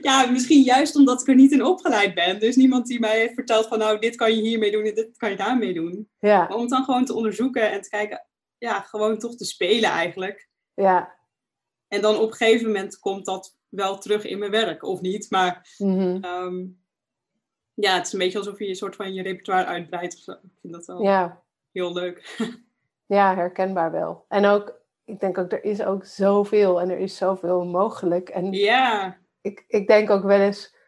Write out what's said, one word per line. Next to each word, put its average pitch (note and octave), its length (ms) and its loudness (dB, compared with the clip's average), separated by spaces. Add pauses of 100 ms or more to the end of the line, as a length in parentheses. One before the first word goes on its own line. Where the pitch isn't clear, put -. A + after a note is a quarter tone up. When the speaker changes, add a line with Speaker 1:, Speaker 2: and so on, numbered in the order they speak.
Speaker 1:
ja, C4+ 300 4
misschien C4 320 6
juist C4 340 2
omdat B3+ 240 6
ik - 80 -2
er C4 60 6
niet C4+ 180 10
in A#3+ 120 4
opgeleid A3+ 500 0
ben. F#3 260 0
Dus A#3+ 160 2
niemand B3+ 300 4
die A#3+ 140 -4
mij A3 180 2
heeft A#3 160 0
verteld A3 320 0
van, A3+ 120 -4
"Nou, G#3+ 200 0
dit A#3 180 -4
kan A3+ 200 2
je G#3+ 60 -2
hiermee A3 280 0
doen G#3+ 140 0
en G#3+ 100 -4
dit A3 220 -6
kan G#3+ 140 -6
je G3 60 -6
daarmee G3+ 380 -2
doen." F3 340 -8 (100)
Speaker 2:
Ja. G#3 200 4
Speaker 1:
Maar F3 160 0
om A#3 60 -4
het A#3+ 100 -6
dan C4 140 0
gewoon B3+ 200 0
te - 100 -4
onderzoeken A3 560 -2
en G3+ 120 -6
te - 60 -20
kijken, G#3 380 -8 (320)
ja, G3+ 220 -6
gewoon G#3+ 380 -2
toch A#3 180 -10
te - 80 -12
spelen G3+ 460 0
eigenlijk. F3 580 -6 (260)
Speaker 2:
Ja. F#3 400 2 (760)
Speaker 1:
En G3+ 140 -4
dan G#3+ 140 4
op A3 140 0
een - 60 -14
gegeven A3+ 300 2
moment G3+ 320 -4
komt F#3+ 260 -6
dat F#3+ 320 -10 (120)
wel G3 300 -4
terug G#3 260 -2
in G#3 140 -8
mijn G3+ 120 -6
werk, G3+ 320 -2
of F#3 180 -6
niet. F#3+ 300 -6
Maar, - 480 -2
Speaker 2:
Mhm. F#3+ 420 0
Speaker 1:
ehm, F3+ 440 -8 (1120)
ja, G3 200 0
het - 120 -2
is - 60 -10
een G3 60 -6
beetje F#3 200 -2
alsof G3 200 -8
je G#3 100 -8
een F#3 80 -6
soort G3 200 -10
van F#3+ 180 -10
je F#3 80 -8
repertoire F#3 440 -2
uitbreidt F3 480 -8
of - 60 -20
zo. F#3 120 -18
Ik - 180 -20 (100)
vind E3+ 120 -18
dat E3+ 140 -18
wel F3+ 160 -10
Speaker 2:
Ja. F#3 400 2 (300)
Speaker 1:
heel F3+ 200 -6
leuk. F3 460 -10
<laughs> - 260 -8 (440)
Speaker 2:
Ja, G3 260 4
herkenbaar F3+ 580 -2
wel. E3 360 -6
En G3+ 180 2
ook, G3+ 340 0 (240)
ik - 160 -14
denk F#3+ 180 -4
ook, F3+ 140 -6
er G3+ 120 -6
is G#3 180 -4
ook F#3+ 220 -4
zoveel G3+ 760 2
en F3+ 100 -2
er F3+ 80 -6
is F#3+ 180 -8
zoveel F3+ 480 -2
mogelijk. F3+ 640 -2
En F#3 240 -6
Speaker 1:
Ja. G#3 640 0 (240)
Speaker 2:
ik, - 280 -10
ik G3+ 180 -2
denk G#3+ 240 6
ook G3 120 4
wel G3+ 180 4
eens, G3+ 340 -2 (140)